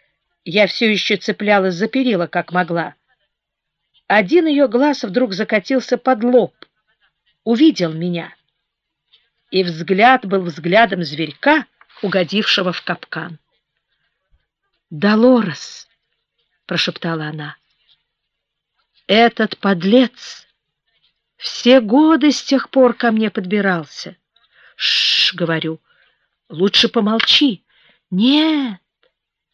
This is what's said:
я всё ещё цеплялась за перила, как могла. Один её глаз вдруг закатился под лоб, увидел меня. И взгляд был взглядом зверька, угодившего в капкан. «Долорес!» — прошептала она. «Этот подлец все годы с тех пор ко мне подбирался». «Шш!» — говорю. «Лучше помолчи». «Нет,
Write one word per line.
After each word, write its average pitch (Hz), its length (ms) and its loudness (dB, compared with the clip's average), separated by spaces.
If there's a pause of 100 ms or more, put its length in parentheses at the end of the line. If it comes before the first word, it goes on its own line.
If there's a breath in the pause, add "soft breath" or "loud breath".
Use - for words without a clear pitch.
(440)
я 196 220 2
всё 226 240 -2
ещё 208 260 -2
цеплялась 202 580 0
за 190 140 -4
перила, 226 380 -2
как 175 260 -6
могла. 170 420 -4 (1120)
Один 220 380 2
её 285 220 2
глаз 262 360 0
вдруг 214 280 -2
закатился 220 640 -2
под 247 260 0
лоб, 240 320 2 (920)
увидел 226 500 2
меня. 170 400 -8 (1160)
И 190 120 0
взгляд 190 640 2
был 190 160 -2
взглядом 180 600 0
зверька, 160 640 -2 (380)
угодившего 185 720 -2
в - 80 -12
капкан. 170 560 -10 (1500)
«Долорес!» — 208 960 0 (800)
прошептала 165 640 -6
она. 151 280 -12 (1500)
«Этот 226 500 0
подлец 196 880 0 (920)
все - 420 4
годы 285 520 4
с - 100 -6
тех - 260 -2
пор 254 240 4
ко 240 200 -2
мне 220 180 0
подбирался». 185 880 -4 (600 soft breath)
«Шш!» — - 580 -2
говорю. 160 460 -4 (720)
«Лучше 190 400 0
помолчи». 226 720 0 (460)
«Нет, 269 680 0 (720)